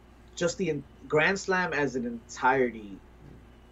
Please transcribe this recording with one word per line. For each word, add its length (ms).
Just 220
the 140
en-, 120
Grand 320
Slam 340
as 220
an 120
entirety 880